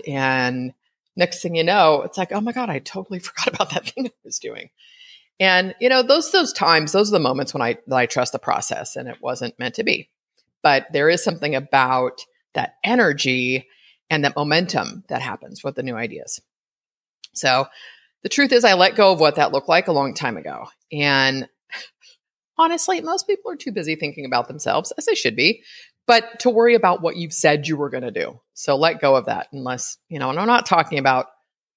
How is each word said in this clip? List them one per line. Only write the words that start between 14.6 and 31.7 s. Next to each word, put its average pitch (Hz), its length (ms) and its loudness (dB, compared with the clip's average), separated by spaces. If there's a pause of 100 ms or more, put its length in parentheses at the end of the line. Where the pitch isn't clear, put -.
that 127 140 -4
happens 131 420 -12
with 139 120 -8
the 131 80 -8
new 127 120 -8
ideas. - 460 -10 (920)
So 135 320 0 (580)
the 208 60 -6
truth 277 220 2
is 240 140 2
I 202 80 8
let 185 240 4
go 196 160 6
of 160 80 2
what 151 140 4
that 147 180 2
looked 135 160 -2
like 120 180 2
a 175 60 0
long 139 200 0
time 123 220 -4
ago. 71 320 -12 (240)
And 135 560 0 (1120)
honestly, 330 420 2
most 339 260 -4
people - 260 -2
are 320 40 -10
too 277 160 -10
busy 160 240 -4
thinking 147 300 -8
about 127 240 0
themselves, - 480 -4
as - 80 -8
they 440 100 2
should 113 220 -2
be, 160 260 2 (440)
but 226 340 2
to 247 80 4
worry 233 260 4
about 185 260 2
what 165 140 -2
you've 170 180 -10
said 151 360 2
you 156 80 -2
were 143 120 -4
gonna 127 220 -8
do. - 300 -6 (120)
So - 220 -2
let 160 240 2
go 135 160 4
of 120 120 0
that 107 260 -6
unless, 127 440 -10 (120)
you 156 100 -10
know, 131 100 -4
and 143 80 -4
I'm 196 80 -2
not 240 200 2
talking 160 340 2
about 131 280 2 (500)